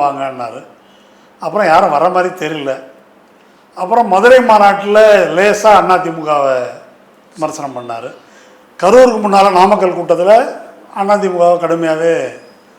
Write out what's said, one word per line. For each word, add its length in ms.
வாங்கன்னாரு." 580
அப்புறம் 280
யாரும் 300
வர 120
மாதிரி 240
தெரியல. 500
அப்புறம் 320
மதுரை 320
மாநாட்டுல 600
லேசா 340
அதிமுகவை 680
விமர்சனம் 440
பண்ணாரு. 360
கரூருக்கு 440
முன்னால 260
நாமக்கல் 460
கூட்டத்துல 580
அதிமுகவை 640
கடுமையாவே 560